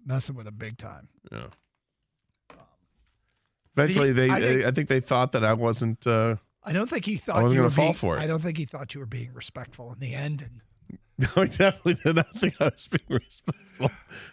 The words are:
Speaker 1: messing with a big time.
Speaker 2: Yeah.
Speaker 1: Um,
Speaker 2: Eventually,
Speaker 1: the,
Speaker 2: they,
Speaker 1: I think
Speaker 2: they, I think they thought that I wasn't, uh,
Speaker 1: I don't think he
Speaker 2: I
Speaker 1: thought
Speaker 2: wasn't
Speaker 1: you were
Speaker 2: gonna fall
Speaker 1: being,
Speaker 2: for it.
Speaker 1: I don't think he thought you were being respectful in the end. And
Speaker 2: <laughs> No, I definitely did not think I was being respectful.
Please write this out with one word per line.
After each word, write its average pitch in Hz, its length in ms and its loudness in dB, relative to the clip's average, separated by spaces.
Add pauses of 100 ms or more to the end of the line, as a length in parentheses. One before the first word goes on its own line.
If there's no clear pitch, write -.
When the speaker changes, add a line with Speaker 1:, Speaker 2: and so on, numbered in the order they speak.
Speaker 1:
messing 131 300 -4
with 113 100 -16
a 107 60 -14
big 110 260 -12
time. - 300 -18 (220)
Speaker 2:
Yeah. 55 180 -12 (1000)
Speaker 1:
Um, - 80 -20 (1200)
Speaker 2:
Eventually, 143 360 4
Speaker 1:
the, 123 100 4
Speaker 2:
they, 131 80 4
Speaker 1:
I 127 100 2
think 127 220 2
Speaker 2:
they, 107 60 0
I - 20 2
think 143 180 -2
they 131 120 2
thought 127 320 2
that 113 120 0
I 110 80 4
wasn't, 113 540 0
uh, 113 300 2 (280)
Speaker 1:
I 175 80 -6
don't 208 160 0
think 254 160 -4
he 208 100 -4
Speaker 2:
I - 40 -2
Speaker 1:
thought - 240 0
Speaker 2:
wasn't 120 140 4
Speaker 1:
you 131 40 4
were 123 80 6
Speaker 2:
gonna 139 80 0
fall 151 80 6
Speaker 1:
being, 165 100 2
Speaker 2:
for 101 220 -2
it. - 60 -4
Speaker 1:
I 156 40 -2
don't 160 160 -2
think 165 140 -4
he 160 80 -6
thought 135 300 -12
you 143 60 -14
were 131 60 -12
being 120 280 -10
respectful 120 580 -16
in 117 60 -16
the 127 160 -10
end. 143 260 -6
And - 580 -20 (200)
Speaker 2:
<laughs> - 0 -
No, 131 240 2
I - 40 4
definitely 185 560 2
did 160 140 2
not - 220 0
think - 200 0
I 156 60 2
was - 260 -2
being 139 300 0
respectful. - 720 -4 (420)